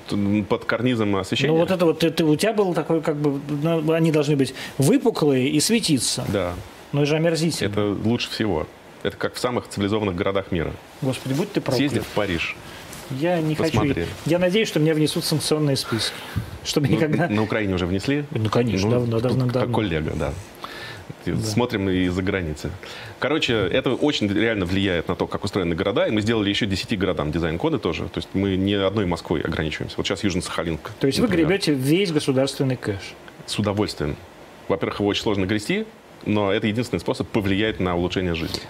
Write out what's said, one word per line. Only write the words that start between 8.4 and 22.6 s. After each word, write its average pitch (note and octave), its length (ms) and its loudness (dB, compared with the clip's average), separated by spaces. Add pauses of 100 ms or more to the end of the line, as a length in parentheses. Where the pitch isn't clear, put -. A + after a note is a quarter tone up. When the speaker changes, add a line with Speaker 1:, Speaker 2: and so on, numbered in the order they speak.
Speaker 1:
Это - 140 -2
как - 180 -4
в - 40 -10
самых B2 300 -2
цивилизованных G2+ 460 0
городах F#2+ 360 0
мира. D#2 200 -2 (320)
Speaker 2:
Господи, C3 320 -2
будь G3 160 -2
ты D#3+ 100 0
проклят. - 160 0 (140)
Speaker 1:
Съезди - 80 0
в - 160 -6
Париж. F#2+ 400 -2 (680)
Speaker 2:
Я F3 180 2
не D#3 160 0
хочу. D#3+ 240 0
Speaker 1:
Посмотри. C#3 260 0 (200)
Speaker 2:
Я D#3+ 120 2
надеюсь, F#3 300 2
что D#3+ 140 0
меня D#3+ 120 4
внесут D#3 300 2
в - 40 -2
санкционные D3+ 500 2
списки. - 340 -2 (540)
Чтобы D3 240 0
Speaker 1:
Ну, G#2+ 60 2
Speaker 2:
никогда D#3 340 2
Speaker 1:
на G#2 120 2
Украине G#2+ 340 0
уже F2+ 100 0
внесли? C3 460 0
Speaker 2:
Ну, A2 180 -2
конечно, G#2+ 400 2
Speaker 1:
Ну, A#2+ 100 4
Speaker 2:
давно, A#2+ 200 0
Speaker 1:
тут - 100 -2
Speaker 2:
давно, B2 160 2
Speaker 1:
как A#2+ 80 0
Speaker 2:
давно. A#2+ 200 0
Speaker 1:
коллега, E2 400 0
да. D#2 200 -2 (920)
Speaker 2:
Да. A#2+ 120 -2
Speaker 1:
Смотрим A2 520 0
и F#2 180 2
из-за F2+ 140 0
границы. F2+ 480 -4 (500)